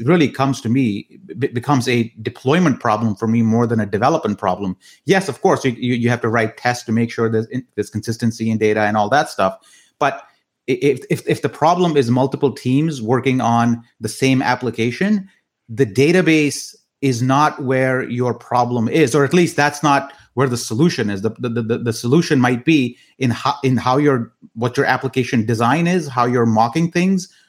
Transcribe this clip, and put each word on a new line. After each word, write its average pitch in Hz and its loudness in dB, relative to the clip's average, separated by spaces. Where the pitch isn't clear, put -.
really 160 4
comes 135 -2
to 113 -4
me, 113 -2
be-, 131 -2
becomes 123 -2
a 117 0
deployment 139 0
problem 107 -2
for 110 -4
me 117 2
more 113 2
than 113 -2
a 101 -2
development 107 0
problem. 92 -4
Yes, 185 0
of 131 -8
course, 156 2
you, 127 0
you, 123 -4
you 117 0
have 120 -2
to 117 -2
write 110 0
tests 123 -4
to 113 -4
make 117 0
sure 117 -2
there's 113 -2
in-, 127 -10
there's 104 -4
consistency 113 -4
in 110 0
data 107 2
and 104 0
all 104 2
that 147 2
stuff. 95 -2
But 139 -2
i-, 131 0
if, 135 0
if, - -4
if - -2
the 139 -2
problem 170 0
is 123 2
multiple 131 0
teams 139 -2
working 127 0
on 117 0
the 110 -6
same 131 0
application, 127 -2
the 117 0
database 151 2
is 127 0
not 143 2
where 131 0
your 120 -2
problem 120 -2
is, 156 2
or 143 4
at 131 0
least 175 2
that's 143 0
not 139 0
where 131 2
the 120 -2
solution 117 0
is. 98 -4
The, 113 -2
the, 123 -6
the, 117 -4
the 117 -4
solution 139 2
might 123 0
be 139 2
in 127 0
how, - -2
in 127 2
how 127 0
your, 139 0
what 120 -4
your 139 2
application 127 0
design 120 2
is, 175 0
how 123 0
you're 123 2
mocking 120 2
things, 185 0